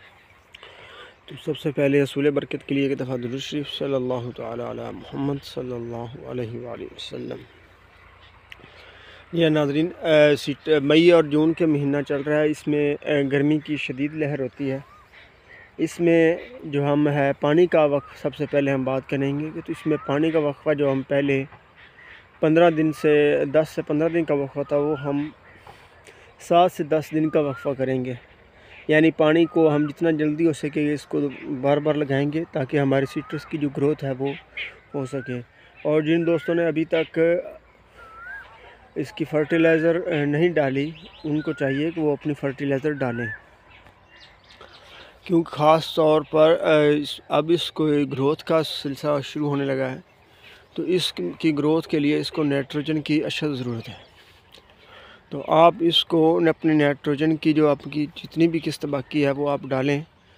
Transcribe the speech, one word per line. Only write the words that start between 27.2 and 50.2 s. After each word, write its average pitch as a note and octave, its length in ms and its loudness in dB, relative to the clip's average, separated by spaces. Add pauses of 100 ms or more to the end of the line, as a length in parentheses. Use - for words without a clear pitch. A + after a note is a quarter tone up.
का D3+ 120 2
वक्फा C#3+ 320 -4
करेंगे। B2+ 440 -4 (720)
यानी D#3 220 6
पानी D#3+ 340 4
को D#3+ 220 4
हम D3 200 2
जितना E3 240 -2
जल्दी D3+ 320 -2
हो D#3+ 100 2
सके D3 400 -4
इसको D3 260 -6 (420)
बार C#3+ 180 2
बार D3 160 0
लगाएंगे, D3 480 -2 (100)
ताकि C#3+ 240 -2
हमारे C3+ 280 2
citrus D#3 400 -8
की D#3+ 120 -8
जो C#3+ 120 -2
growth D3 340 -2
है C3+ 100 -4
वो C3+ 200 -6 (600)
हो C#3 100 -6
सके। B2 340 -8 (500)
और D#3 160 2
जिन E3+ 200 2
दोस्तों E3+ 300 0
ने E3+ 100 0
अभी D#3+ 200 0
तक D#3+ 200 0 (1900)
इसकी D3+ 280 -8
fertilizer, E3 760 2
अ, D3+ 240 -2
नहीं D3+ 280 2
डाली, C#3+ 400 0 (320)
उनको D3+ 280 -2
चाहिए C#3+ 380 -2
कि D#3+ 100 -6
वो D3 140 0
अपनी D3 180 -4
fertilizer C#3 600 -4
डालें, A#2+ 360 -4 (2000)
क्योंकि E3 300 2
ख़ास D3+ 400 4
तौर D#3 280 4
पर, D#3 340 4
अ, D3+ 440 4
इस, - 180 -10 (120)
अब D3+ 200 2
इसको D3+ 540 0
growth C3+ 420 -2
का D#3+ 140 2
सिलसिला C#3+ 600 -4
शुरू D3+ 260 -6
होने C#3 180 -2
लगा C3+ 220 -2
है, C3 160 -10 (720)